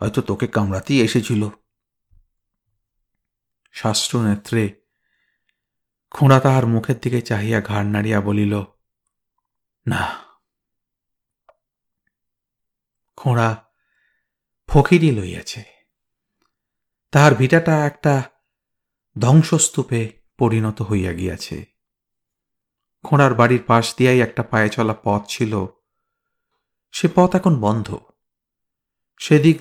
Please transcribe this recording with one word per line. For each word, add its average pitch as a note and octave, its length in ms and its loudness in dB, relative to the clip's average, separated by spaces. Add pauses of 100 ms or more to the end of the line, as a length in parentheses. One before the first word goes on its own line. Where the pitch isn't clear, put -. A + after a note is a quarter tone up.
হয়তো B2 220 -4
তোকে G#2 240 -4
কামড়াতেই G#2+ 540 -2
এসেছিল।" G#2+ 480 -2 (2250)
শাস্ত্র A#2 500 -4
নেত্রে G#2 580 -4 (1300)
খোঁড়া C3+ 300 4
তাহার C3 260 0
মুখের A#2 320 -2
দিকে A#2+ 240 -4
চাহিয়া A2 380 -4
ঘাড় G#2 240 -6
নাড়িয়া G#2 360 -2
বলিল, G2+ 420 -2 (1200)
"না।" - 440 -8 (2750)
খোঁড়া A#2 480 -2 (1000)
ফকিরি D#3+ 440 4
লইয়াছে। G2 540 -8 (1500)
তাহার C#3+ 240 6
ভিটাটা D#3 520 2
একটা C#3+ 360 -2 (960)
ধ্বংসস্তূপে B2+ 1000 0 (180)
পরিণত A2+ 440 0
হইয়া F#2 300 -4
গিয়াছে। E2+ 540 -10 (1400)
খোঁড়ার C#3 320 4
বাড়ির A#2+ 280 2
পাশ A#2 340 0
দিয়াই B2+ 240 4
একটা A#2 220 -2
পায়ে A2 260 0
চলা A2 260 -2 (100)
পথ G#2 240 0
ছিল, G#2+ 380 -4 (1300)
সে - 220 -2
পথ F3+ 200 4
এখন F3 260 2
বন্ধ। G#2 380 -4 (1200)
সেদিক D#3 420 4